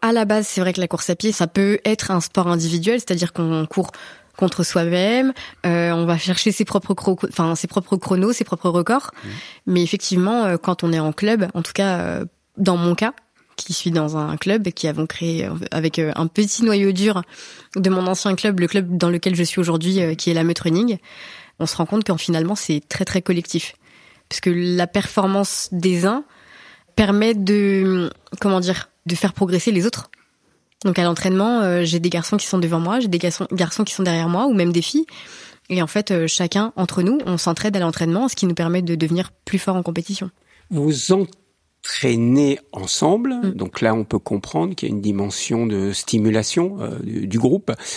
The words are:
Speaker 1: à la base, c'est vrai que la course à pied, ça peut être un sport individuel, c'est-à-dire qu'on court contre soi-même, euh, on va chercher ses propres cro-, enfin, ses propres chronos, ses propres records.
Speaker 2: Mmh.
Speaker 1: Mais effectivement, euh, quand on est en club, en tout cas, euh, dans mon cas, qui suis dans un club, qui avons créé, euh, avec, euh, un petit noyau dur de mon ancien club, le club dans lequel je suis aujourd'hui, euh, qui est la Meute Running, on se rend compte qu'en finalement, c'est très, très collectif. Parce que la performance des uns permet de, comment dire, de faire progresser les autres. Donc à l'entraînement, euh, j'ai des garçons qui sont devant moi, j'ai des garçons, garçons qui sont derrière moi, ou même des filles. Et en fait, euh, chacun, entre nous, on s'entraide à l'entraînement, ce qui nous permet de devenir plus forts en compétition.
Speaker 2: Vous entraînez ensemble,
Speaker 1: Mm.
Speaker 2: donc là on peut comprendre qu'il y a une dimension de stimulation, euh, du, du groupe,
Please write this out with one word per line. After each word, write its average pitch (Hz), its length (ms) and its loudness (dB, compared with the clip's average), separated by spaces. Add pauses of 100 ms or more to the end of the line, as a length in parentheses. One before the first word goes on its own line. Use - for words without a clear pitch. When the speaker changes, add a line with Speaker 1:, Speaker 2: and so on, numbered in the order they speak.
Speaker 1:
à 226 120 2
la 226 120 2
base, 214 220 0
c'est - 140 -2
vrai 180 120 0
que 185 80 -2
la 175 60 -2
course - 240 -4
à 170 40 2
pied, 214 160 -2
ça 180 140 0
peut 196 400 2
être 220 240 0
un 180 120 2
sport 175 260 0
individuel, 170 520 2
c'est-à-dire 175 340 -2
qu'on 160 340 0
court - 240 -2 (440)
contre 180 280 0
soi-même, 190 680 2 (360)
euh, 170 240 2
on 170 160 2
va 170 100 2
chercher 185 340 0
ses 208 140 0
propres 196 300 0
cro-, 185 240 0 (100)
enfin, 165 240 0
ses 165 140 -4
propres 190 300 -2
chronos, 190 360 2
ses 233 120 -2
propres 180 260 -2
records. 175 420 0
Speaker 2:
Mmh. - 140 -16 (400)
Speaker 1:
Mais 180 160 4
effectivement, 196 640 0
euh, 175 120 0
quand - 260 -2
on 170 80 2
est 165 80 2
en 156 140 0
club, 208 400 0
en 170 80 -4
tout - 100 -6
cas, 190 280 0
euh, 175 260 -4 (320)
dans 185 200 4
mon 175 180 2
cas, 233 180 -2 (420)
qui - 180 -10
suis - 180 -2
dans 156 260 0
un 156 200 -2
club, 196 340 0
qui - 160 -6
avons 156 180 -2
créé, 165 400 -4
euh, 95 60 -6 (180)
avec, 160 300 0
euh, 156 160 0
un 160 100 0
petit 208 380 0
noyau 202 280 4
dur 190 300 2 (540)
de 190 160 2
mon 185 160 2
ancien 190 260 0
club, 196 260 0
le 175 80 4
club 180 300 0
dans 170 140 2
lequel 175 240 0
je 175 80 2
suis - 180 -2
aujourd'hui, 175 400 2
euh, 165 140 0
qui 170 160 -2
est - 20 2
la 165 100 4
Meute 170 160 2
Running, 190 380 2 (640)
on 160 80 -2
se - 100 -4
rend 165 80 0
compte 208 180 0
qu'en 175 140 0
finalement, 165 380 0
c'est 151 340 -2
très, - 160 -4
très 185 160 -2
collectif. - 540 -2 (540)
Parce - 120 -8
que 185 80 2
la 175 380 0
performance 196 840 0
des 180 360 2
uns 254 160 0 (720)
permet 214 400 4
de, 190 760 2 (320)
comment 190 180 2
dire, 180 300 -2 (160)
de 170 80 -2
faire 180 200 0
progresser 185 380 2
les 180 140 2
autres. - 240 -4 (760)
Donc 185 140 2
à 175 40 4
l'entraînement, 190 580 2
euh, 175 240 2
j'ai 165 160 0
des 175 80 2
garçons 175 260 -2
qui 196 120 0
sont 190 120 0
devant 165 220 2
moi, 196 180 0
j'ai 233 80 0
des 175 120 0
garçons, 175 340 -2
garçons 185 320 0
qui - 80 -8
sont 196 100 -2
derrière 165 240 2
moi, 190 200 2
ou 262 60 2
même 175 200 4
des 170 80 2
filles. 311 240 0 (640)
Et 180 120 0
en 156 60 0
fait, 208 240 -2
euh, 165 160 2
chacun, 196 480 0
entre 185 280 0
nous, 247 220 2
on 180 120 -2
s'entraide 196 400 -2
à - 20 0
l'entraînement, 175 480 0
ce - 80 -4
qui - 120 -2
nous 175 60 2
permet 170 280 0
de 170 140 0
devenir 165 360 0 (140)
plus 190 140 -2
forts 185 180 -2
en 175 60 -2
compétition. 175 460 -6 (420)
Speaker 2:
Vous 151 420 2
entraînez 139 1500 0 (140)
ensemble, 185 600 0 (100)
Speaker 1:
Mm. 196 80 0
Speaker 2:
donc 95 300 -8
là 110 140 4
on 110 80 -2
peut 104 160 -2
comprendre 160 560 -4
qu'il - 140 -6
y - 20 -2
a 110 40 -2
une 101 60 -4
dimension 104 640 -2
de 98 260 0
stimulation, 110 880 0
euh, 113 200 -8
du, 110 260 -6
du 110 120 -2
groupe, 131 320 2 (260)